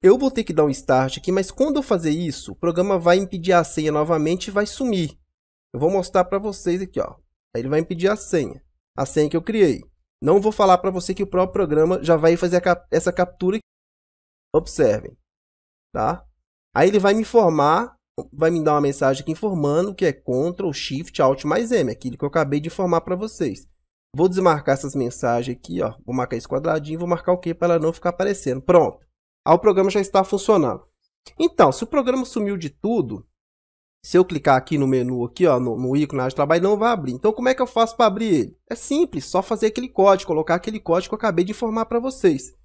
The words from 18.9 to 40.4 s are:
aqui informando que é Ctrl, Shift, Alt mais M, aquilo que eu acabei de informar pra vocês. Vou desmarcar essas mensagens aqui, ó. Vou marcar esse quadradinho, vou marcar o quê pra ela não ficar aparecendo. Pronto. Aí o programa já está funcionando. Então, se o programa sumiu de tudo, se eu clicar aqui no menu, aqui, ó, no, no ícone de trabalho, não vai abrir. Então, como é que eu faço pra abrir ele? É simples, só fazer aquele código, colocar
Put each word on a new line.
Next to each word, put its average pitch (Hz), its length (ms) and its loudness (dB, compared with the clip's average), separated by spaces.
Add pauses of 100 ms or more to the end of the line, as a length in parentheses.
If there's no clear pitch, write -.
aqui - 100 -8
informando 170 640 -2
que 185 120 -2
é 151 60 2
Ctrl, 160 640 -4
Shift, - 480 -6
Alt 139 220 2
mais 220 280 -2
M, 160 200 0
aquilo - 260 -10
que - 80 -6
eu 143 40 -2
acabei 147 300 -2
de 156 100 -8
informar 175 320 -2
pra 180 140 -6
vocês. 185 520 -6 (480)
Vou 165 120 2
desmarcar 180 460 2
essas 139 220 -6
mensagens 120 600 -2
aqui, - 240 -10
ó. - 240 -4
Vou 123 120 -8
marcar 123 220 -4
esse 117 100 -10
quadradinho, 156 500 -4
vou 170 100 -6
marcar 175 260 0
o 180 60 -2
quê 170 140 -6
pra 170 140 -2
ela 170 120 2
não 160 140 0
ficar - 160 -4
aparecendo. 175 540 -4
Pronto. 170 420 4 (380)
Aí 160 120 4
o 180 40 2
programa 196 300 4
já 202 100 0
está 196 240 2
funcionando. 190 640 0 (520)
Então, 311 320 4
se - 120 -4
o 226 40 -10
programa 254 380 0
sumiu 202 320 -4
de 165 120 -8
tudo, 160 580 -4 (760)
se - 100 -2
eu 180 80 8
clicar 147 320 2
aqui 131 220 -2
no 139 80 0
menu, 127 400 -2
aqui, 175 220 0
ó, 131 120 4
no, 120 160 -4
no 127 200 -4
ícone 143 320 -2
de 131 80 -6
trabalho, 151 260 0
não 202 160 2
vai 226 140 0
abrir. 147 220 -4
Então, 208 200 0
como 240 160 -2
é 262 60 0
que 262 60 -4
eu 247 40 0
faço 226 320 -2
pra 240 80 4
abrir 214 260 0
ele? 139 280 0 (100)
É - 60 -8
simples, 277 500 -2
só 185 160 -2
fazer 220 260 -2
aquele 240 220 -4
código, 196 380 4
colocar 160 260 0